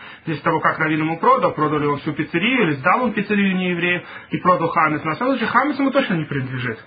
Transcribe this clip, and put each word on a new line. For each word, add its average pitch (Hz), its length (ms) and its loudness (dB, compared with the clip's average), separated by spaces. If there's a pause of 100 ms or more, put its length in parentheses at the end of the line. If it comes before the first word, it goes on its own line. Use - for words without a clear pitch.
(260)
зависит 160 200 -4
от - 0 -
того, 160 160 0
как 160 180 0
раввин 156 220 0
ему 165 180 -2
продал, 240 320 4
продал 151 280 0
ли 147 80 0
он 143 120 0
всю 156 140 -4
пиццерию, 202 500 0
или 160 120 2
сдал 190 280 0
он 214 80 0
пиццерию 202 460 2
нееврею 180 460 0 (260)
и 170 80 -4
продал 170 320 2
хамец. 151 340 0
На 156 120 -4
самом 262 200 0
деле, 220 120 -2
хамец 269 300 2
ему 277 140 2
точно 269 220 2
не 160 100 -2
принадлежит. 127 640 -6